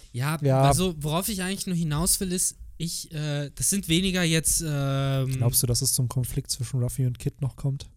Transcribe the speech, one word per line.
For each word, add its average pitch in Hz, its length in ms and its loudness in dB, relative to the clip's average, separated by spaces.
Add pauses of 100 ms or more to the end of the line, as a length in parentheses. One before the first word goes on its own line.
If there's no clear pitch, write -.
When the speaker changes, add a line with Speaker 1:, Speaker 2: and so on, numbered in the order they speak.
(120)
Speaker 1:
Ja, 143 300 -4
Speaker 2:
ja. 135 200 6
Speaker 1:
also 165 360 4
worauf 156 320 -2
ich 185 120 -4
eigentlich 190 240 -4
nur 185 100 -2
hinaus 165 440 2
will, 190 100 -4
ist, - 260 -2 (220)
ich, - 360 -8
äh, 147 400 -4
das - 160 0
sind 196 180 -2
weniger 180 340 4
jetzt, 160 440 2
ähm, 135 720 0
Speaker 2:
Glaubst 123 240 2
du, 127 40 2
dass 120 140 2
es - 140 0
zum 123 140 2
Konflikt - 420 -2
zwischen 123 320 -2
Ruffy 123 240 0
und 123 120 -2
Kid - 220 -6
noch 131 160 -4
kommt? 139 400 -4